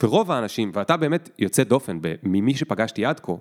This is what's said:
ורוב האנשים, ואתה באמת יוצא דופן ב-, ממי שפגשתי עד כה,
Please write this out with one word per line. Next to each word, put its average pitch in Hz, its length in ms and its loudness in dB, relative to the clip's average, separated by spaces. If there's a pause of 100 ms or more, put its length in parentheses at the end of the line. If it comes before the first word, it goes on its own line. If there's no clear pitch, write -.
ורוב 180 280 4
האנשים, 113 440 -2
ואתה 104 220 0
באמת 160 420 -2
יוצא 107 260 2
דופן 107 360 0
ב-, 82 220 -2
ממי 101 320 2
שפגשתי 110 500 -2
עד 156 160 -2
כה, - 200 -4